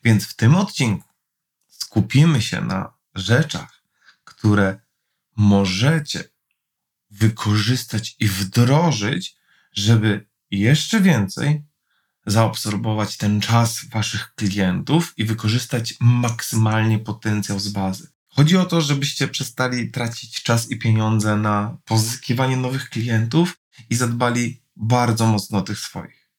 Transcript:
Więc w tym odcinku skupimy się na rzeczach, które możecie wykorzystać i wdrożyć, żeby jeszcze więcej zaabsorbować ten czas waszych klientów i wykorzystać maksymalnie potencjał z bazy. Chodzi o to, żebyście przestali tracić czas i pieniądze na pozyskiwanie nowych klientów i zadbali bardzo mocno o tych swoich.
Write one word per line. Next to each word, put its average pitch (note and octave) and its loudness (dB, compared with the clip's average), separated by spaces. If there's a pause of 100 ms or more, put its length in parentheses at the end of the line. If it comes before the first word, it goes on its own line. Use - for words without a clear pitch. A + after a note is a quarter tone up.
Więc A2+ 2
w - -18
tym C#3+ 4
odcinku C3+ -2 (600)
skupimy C#3 2
się - -4
na - -4 (220)
rzeczach, A2 -2 (400)
które G#2 0 (560)
możecie G#2 2 (840)
wykorzystać G#2+ -2
i G#2+ 0
wdrożyć, A#2+ 0 (360)
żeby G#2+ 2 (240)
jeszcze C3 2
więcej D3 0 (600)
zaabsorbować G#2+ -2
ten G#2 0
czas A#2 0
waszych - -6
klientów G2+ -2
i A2 -2
wykorzystać A2+ -2
maksymalnie A2+ 0
potencjał G#2 -4
z G2 -6
bazy. F#2+ -6 (200)
Chodzi D#3 4
o F#3 2
to, E3+ 0
żebyście C#3+ -2
przestali B2 -4
tracić - -8
czas A#2 0
i A2+ -6
pieniądze A2 2
na G#2 -2
pozyskiwanie A#2+ -2
nowych B2+ -4
klientów A#2 0 (300)
i A#2 0
zadbali A#2+ -2 (140)
bardzo A2+ 2
mocno G#2+ 0
o F#2+ 0
tych G2+ -8
swoich. - -14